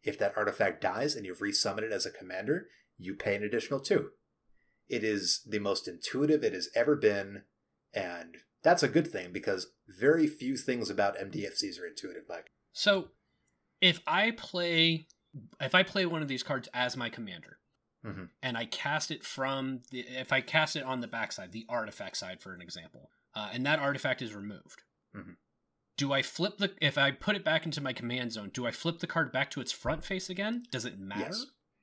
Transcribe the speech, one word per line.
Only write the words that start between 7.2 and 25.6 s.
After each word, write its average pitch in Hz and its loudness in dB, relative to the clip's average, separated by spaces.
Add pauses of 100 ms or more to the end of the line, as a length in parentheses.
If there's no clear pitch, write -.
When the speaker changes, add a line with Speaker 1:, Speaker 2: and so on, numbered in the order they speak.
Speaker 1:
and 87 -6 (260)
that's 175 8
a 135 4
good 151 4
thing 90 -8
because 95 -2 (180)
very 139 6
few 127 -2
things 120 -2
about 98 2
M 98 -6
D 98 -4
F - -8
Cs 98 -4
are 87 -10
intuitive, - -10
Mike. 85 -12 (220)
Speaker 2:
So, 196 4 (720)
if 175 6
I 196 4
play, 165 2 (540)
if 139 -2
I 185 8
play 190 2
one 160 0
of 143 -2
these 131 -2
cards 131 -2
as 123 0
my 117 -2
commander, 98 -12 (480)
Speaker 1:
Mm-hmm. 95 -8 (180)
Speaker 2:
and 123 -4
I 113 -4
cast 147 -2
it 151 -8
from 135 -4 (100)
the, 127 -8
if 127 -8
I 135 4
cast 156 2
it 143 -4
on 131 -2
the 117 -4
backside, 101 -6
the 113 -8
artifact 107 -4
side, 92 -8
for 95 -14
an 90 -14
example, 87 -14 (260)
uh, 107 -6
and 123 -2
that 151 6
artifact 139 2
is 113 -6
removed, 101 -12 (340)
Speaker 1:
Mm-hmm. 90 -12 (640)